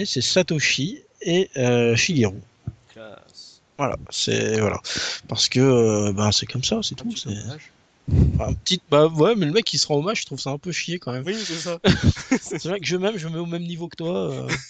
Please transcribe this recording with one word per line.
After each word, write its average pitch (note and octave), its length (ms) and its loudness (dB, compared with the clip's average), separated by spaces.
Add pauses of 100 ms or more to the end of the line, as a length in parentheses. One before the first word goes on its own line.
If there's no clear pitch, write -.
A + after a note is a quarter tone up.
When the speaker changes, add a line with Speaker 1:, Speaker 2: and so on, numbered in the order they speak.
Speaker 1:
c'est C3+ 160 -4
Satoshi E3+ 760 0 (240)
et, F3+ 340 2
euh, A#2+ 400 4
Shigeru. A#2 380 2 (580)
Speaker 2:
Classe. - 680 -20 (180)
Speaker 1:
Voilà, C#3 180 -2 (140)
c'est, A2 500 0
voilà. G2+ 200 0 (480)
Parce - 200 -2
que, B2+ 120 2
euh, A2 520 4
ben, G#2 200 2
c'est - 140 0
comme B2 180 -6
ça, A3 180 0
c'est - 180 -8
Speaker 2:
Un - 40 -10
Speaker 1:
tout, A#3 40 -6
Speaker 2:
petit A3+ 200 -8
Speaker 1:
c'est G#2+ 160 -8
Speaker 2:
hommage. C#3 280 -14 (600)
Speaker 1:
Enfin, A2+ 200 0
petite, - 360 -2
bah D3+ 160 8
ouais, E3 300 4
mais F3 100 2
le D3 60 0
mec A3 120 2
qui - 140 -4
se - 80 0
rend D3+ 120 0
hommage, F#3 240 -2
je - 40 -10
trouve C3+ 140 -10
ça C3+ 100 -6
un D3 80 -6
peu F3 140 -8
chier E3+ 260 -6
quand B2+ 140 -8
même. B2+ 120 -6
Speaker 2:
Oui, G3 120 -4
c'est F#3 180 -6
ça. E3+ 300 -6
Speaker 1:
<laughs> - 560 2
C'est - 240 -10
vrai F#3 160 -4
que C#3+ 60 -6
je E3+ 100 0
m'aime, G3+ 200 0
je D#3+ 120 -8
me E3 60 -6
mets D#3+ 40 -6
au E3+ 80 -6
même E3+ 160 -6
niveau E3+ 260 -8
que - 80 -20
toi, E3+ 340 -4
euh. C3 180 -6 (220)